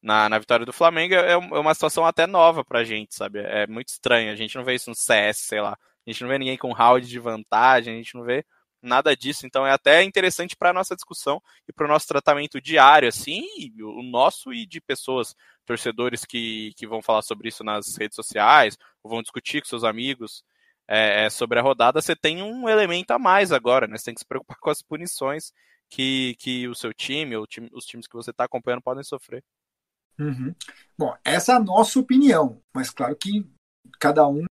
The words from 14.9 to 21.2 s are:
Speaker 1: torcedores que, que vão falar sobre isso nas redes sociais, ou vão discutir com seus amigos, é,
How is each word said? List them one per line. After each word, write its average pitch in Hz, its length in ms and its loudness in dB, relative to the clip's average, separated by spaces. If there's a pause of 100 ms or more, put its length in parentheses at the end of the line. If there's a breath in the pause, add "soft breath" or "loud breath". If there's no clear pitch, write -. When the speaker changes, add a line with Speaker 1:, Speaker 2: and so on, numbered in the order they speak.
Speaker 1:
torcedores 120 600 -4
que, 110 520 -10
que - 80 -16
vão 110 160 -8
falar 107 220 0
sobre 107 240 -10
isso 113 160 -10
nas 107 340 -6
redes 107 200 -8
sociais, 113 600 4 (280 soft breath)
ou 107 40 -18
vão 113 140 -6
discutir 139 400 -8
com - 60 -18
seus 117 160 -8
amigos, 117 580 -6 (460)
é, 107 380 2